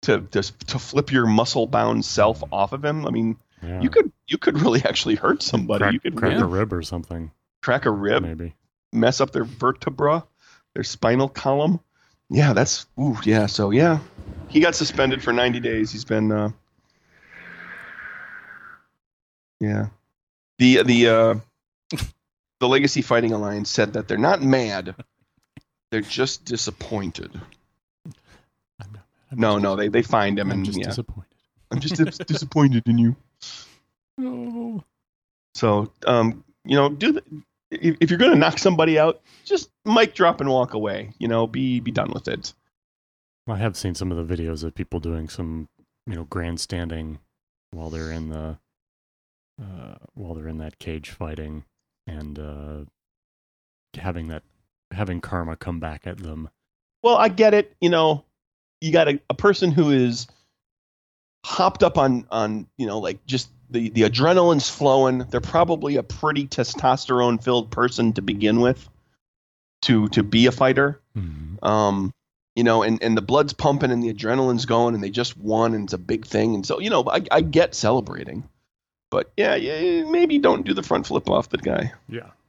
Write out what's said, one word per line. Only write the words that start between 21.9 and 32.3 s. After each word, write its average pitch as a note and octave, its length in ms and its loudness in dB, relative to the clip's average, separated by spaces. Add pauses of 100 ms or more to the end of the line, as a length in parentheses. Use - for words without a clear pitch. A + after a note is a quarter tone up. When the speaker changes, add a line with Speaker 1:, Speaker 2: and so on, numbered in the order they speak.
Speaker 1:
the B2+ 80 2
Legacy C3+ 340 2
Fighting A#2 320 2
Alliance G#2 380 -4
said G#2+ 220 0
that G#2+ 140 -6
they're D3 120 -4
not E3+ 240 2
mad. G#2+ 500 0 (1000)
They're A2 100 -2
just - 440 -4
disappointed. G#2 840 -8 (760)
Speaker 2:
I'm - 880 -20
not, G#2 100 -20 (280)
I'm B2+ 80 -10
Speaker 1:
No, A2 160 4
Speaker 2:
just, G2+ 80 0
Speaker 1:
no, G2 120 0
they, G#2 120 0
they A2+ 160 2
fined G2+ 340 2
him G2 140 -2
Speaker 2:
I'm F#2+ 80 -2
Speaker 1:
and, F#2+ 60 -2
Speaker 2:
just G2+ 120 -4
Speaker 1:
yeah. F#2 80 -6
Speaker 2:
disappointed. G2+ 480 -10 (380)
Speaker 1:
"I'm B2 80 -2
just D3+ 160 -4
dis-, D#3 220 0
<laughs> - 100 -12
disappointed C#3 600 2